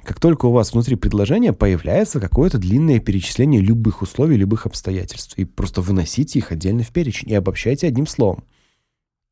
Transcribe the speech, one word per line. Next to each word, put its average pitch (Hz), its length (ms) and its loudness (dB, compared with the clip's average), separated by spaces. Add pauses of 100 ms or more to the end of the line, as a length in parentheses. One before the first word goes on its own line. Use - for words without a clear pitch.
как - 160 -8
только 165 260 2
у 120 60 4
вас 117 200 2
внутри 117 240 2
предложения 113 560 2
появляется 110 680 0
какое-то 127 380 0
длинное 120 400 2
перечисление 110 600 0
любых 107 420 2
условий, 139 340 0
любых 101 300 0
обстоятельств, - 720 -8
и 98 80 -2
просто - 360 -6
выносите 95 580 -2
их - 140 -4
отдельно 95 300 -2
в 113 60 -6
перечень 147 420 -4
и 107 40 0
обобщайте 104 520 0
одним 139 200 0
словом. - 380 0 (880)